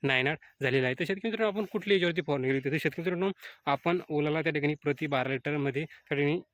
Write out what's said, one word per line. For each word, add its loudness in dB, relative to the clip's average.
नायनाट 2
झालेला 2
आहे. 0
तर -4
शेतकरी -4
मित्रांनो, 0
आपण -2
कुठल्या 0
याच्यावरती 2
फवारणी 0
केली 2
होती? -2
तर -2
शेतकरी -2
मित्रांनो, 0
आपण 2
ओलाला 0
त्या 0
ठिकाणी 0
प्रति -2
बारा 0
लिटरमध्ये -2
त्या -6
ठिकाणी 2